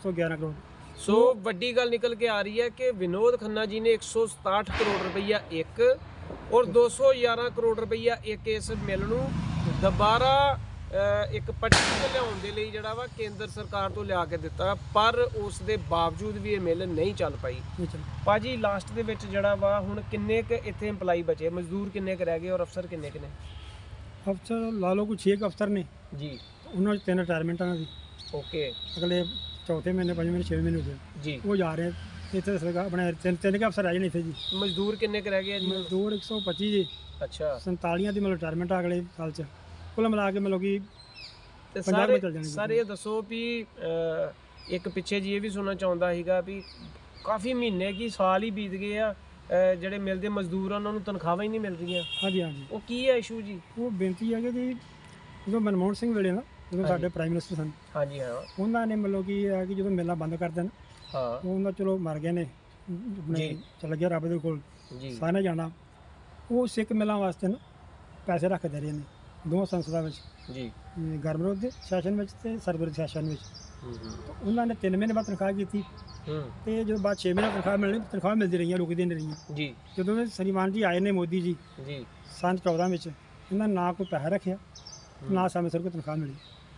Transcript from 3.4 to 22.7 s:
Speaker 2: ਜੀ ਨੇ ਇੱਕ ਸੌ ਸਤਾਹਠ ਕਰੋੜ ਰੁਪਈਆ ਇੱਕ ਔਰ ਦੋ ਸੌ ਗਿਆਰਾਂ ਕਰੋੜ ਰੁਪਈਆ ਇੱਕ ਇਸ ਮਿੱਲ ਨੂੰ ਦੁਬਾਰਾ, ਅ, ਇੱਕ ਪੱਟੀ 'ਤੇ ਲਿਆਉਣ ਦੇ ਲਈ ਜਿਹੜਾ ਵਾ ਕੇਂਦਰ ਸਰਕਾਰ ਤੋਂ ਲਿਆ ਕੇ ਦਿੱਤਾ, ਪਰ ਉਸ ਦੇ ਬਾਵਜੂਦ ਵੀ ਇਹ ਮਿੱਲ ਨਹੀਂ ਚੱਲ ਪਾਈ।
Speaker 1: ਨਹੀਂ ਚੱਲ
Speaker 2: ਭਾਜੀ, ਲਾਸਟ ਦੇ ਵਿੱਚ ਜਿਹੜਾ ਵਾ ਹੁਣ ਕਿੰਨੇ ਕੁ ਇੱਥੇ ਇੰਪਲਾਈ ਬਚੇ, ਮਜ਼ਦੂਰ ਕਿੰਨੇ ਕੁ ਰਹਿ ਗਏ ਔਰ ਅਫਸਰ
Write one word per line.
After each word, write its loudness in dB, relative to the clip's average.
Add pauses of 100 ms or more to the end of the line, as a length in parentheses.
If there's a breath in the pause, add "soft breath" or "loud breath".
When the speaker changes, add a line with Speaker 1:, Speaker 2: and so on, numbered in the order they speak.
Speaker 2:
ਜੀ -2
ਨੇ 4
ਇੱਕ 4
ਸੌ 0
ਸਤਾਹਠ 0
ਕਰੋੜ 2
ਰੁਪਈਆ 0 (100)
ਇੱਕ 4 (560)
ਔਰ 8
ਦੋ 6
ਸੌ 6
ਗਿਆਰਾਂ 2
ਕਰੋੜ 2
ਰੁਪਈਆ 2
ਇੱਕ -4
ਇਸ -2
ਮਿੱਲ -2
ਨੂੰ 0 (520)
ਦੁਬਾਰਾ, 6
ਅ, 0
ਇੱਕ -4
ਪੱਟੀ 6
'ਤੇ 2
ਲਿਆਉਣ 0
ਦੇ -6
ਲਈ -4
ਜਿਹੜਾ -6
ਵਾ -6
ਕੇਂਦਰ -8
ਸਰਕਾਰ -4
ਤੋਂ -4
ਲਿਆ 2
ਕੇ -4
ਦਿੱਤਾ, -2 (180)
ਪਰ 6
ਉਸ -4
ਦੇ 0
ਬਾਵਜੂਦ 0
ਵੀ -4
ਇਹ 2
ਮਿੱਲ 0
ਨਹੀਂ 0
ਚੱਲ -2
ਪਾਈ। -4
Speaker 1:
ਨਹੀਂ -6
ਚੱਲ -8 (240)
Speaker 2:
ਭਾਜੀ, 4
ਲਾਸਟ 0
ਦੇ -2
ਵਿੱਚ -4
ਜਿਹੜਾ 4
ਵਾ 4
ਹੁਣ -2 (100)
ਕਿੰਨੇ 2
ਕੁ 0
ਇੱਥੇ -4
ਇੰਪਲਾਈ 2
ਬਚੇ, 0
ਮਜ਼ਦੂਰ -4
ਕਿੰਨੇ -4
ਕੁ -4
ਰਹਿ 0
ਗਏ -4
ਔਰ 0
ਅਫਸਰ -6